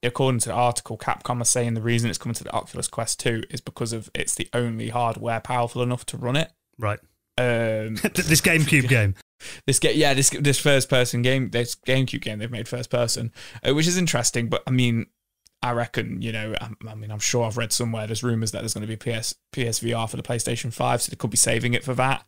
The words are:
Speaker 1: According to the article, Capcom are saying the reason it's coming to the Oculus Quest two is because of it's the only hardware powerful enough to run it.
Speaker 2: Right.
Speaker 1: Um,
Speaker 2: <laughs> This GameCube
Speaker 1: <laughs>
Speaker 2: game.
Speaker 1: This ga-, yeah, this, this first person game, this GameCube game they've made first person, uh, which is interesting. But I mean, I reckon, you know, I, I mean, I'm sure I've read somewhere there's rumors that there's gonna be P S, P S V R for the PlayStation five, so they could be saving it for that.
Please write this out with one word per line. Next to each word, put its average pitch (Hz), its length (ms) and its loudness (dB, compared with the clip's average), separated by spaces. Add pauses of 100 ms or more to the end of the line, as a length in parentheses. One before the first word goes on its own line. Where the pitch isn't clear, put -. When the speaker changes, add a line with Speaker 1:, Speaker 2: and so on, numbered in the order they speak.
Speaker 1:
According 127 380 2
to - 80 -2
the 95 60 -6
article, 120 440 0
Capcom - 420 -4
are 117 40 -4
saying 117 300 0
the 113 80 -2
reason 117 280 2
it's - 80 -6
coming 117 160 -6
to - 100 -10
the - 80 -10
Oculus - 360 -6
Quest - 320 -4
two 113 300 -2
is 120 100 -8
because - 320 -6
of 113 220 -8
it's - 200 -2
the - 180 -4
only 113 360 -2
hardware 113 520 -2
powerful 123 420 -2
enough 123 240 -2
to - 100 -10
run 123 200 -2
it. 160 140 -2 (280)
Speaker 2:
Right. 107 200 -2 (400)
Speaker 1:
Um, 113 560 0
Speaker 2:
<laughs> 190 200 -2
This 160 260 2
GameCube 156 480 4
Speaker 1:
<laughs> 127 80 6
Speaker 2:
game. 101 180 4 (520)
Speaker 1:
This 135 120 2
ga-, 143 160 4
yeah, 143 200 6
this, 139 160 4
this 143 280 2
first 139 320 4
person 123 320 4
game, 127 280 2
this 120 260 0
GameCube 131 460 2
game 107 180 -6
they've 120 100 -6
made 117 160 -6
first 123 240 -6
person, 120 400 0 (360)
uh, 131 80 4
which 156 120 4
is 175 100 2
interesting. 123 520 0
But 131 180 -2
I - 40 -4
mean, 123 360 4 (560)
I 123 100 0
reckon, 117 500 -4
you 113 100 -4
know, 110 280 -6
I, 110 100 -10 (180)
I 110 60 -14
mean, 107 160 -12
I'm 107 100 -8
sure 120 240 2
I've 110 140 -2
read 113 140 -2
somewhere 113 340 -2
there's 110 160 -4
rumors 113 300 0
that 107 80 -6
there's 113 140 -4
gonna 107 120 -6
be 110 100 -6
P 117 160 -4
S, 113 220 -4 (180)
P 127 140 -2
S 113 140 -2
V 117 140 -2
R 113 140 -2
for - 80 -8
the 127 60 -8
PlayStation 120 500 -2
five, 127 300 0
so - 80 -4
they - 60 -10
could 117 140 -4
be - 60 -2
saving 120 380 2
it 127 100 0
for 131 100 -2
that. 127 340 0